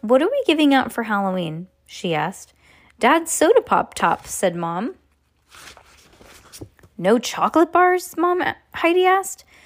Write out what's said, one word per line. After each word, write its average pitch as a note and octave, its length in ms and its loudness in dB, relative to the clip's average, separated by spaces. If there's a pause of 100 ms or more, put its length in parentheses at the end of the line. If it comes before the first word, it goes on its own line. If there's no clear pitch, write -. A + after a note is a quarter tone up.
what B3+ 200 4
are G4 80 0
we C#5 160 -2
giving D4+ 260 4
out C4 200 0
for A#3 120 -4
Halloween?" F#3 640 -4 (200)
she - 280 -6
asked. D#3 400 -6 (440)
"Dad's D#4+ 340 2
soda G#4+ 280 2
pop - 340 -2
tops," - 380 -2
said F3 220 -2
Mom. F3 400 -6 (2000)
"No G3+ 220 2
chocolate D#4 540 0
bars?" F4+ 440 2
Mom F4 240 0
a-, - 160 -4 (180)
Heidi F4+ 300 2
asked. F#4+ 400 0 (220)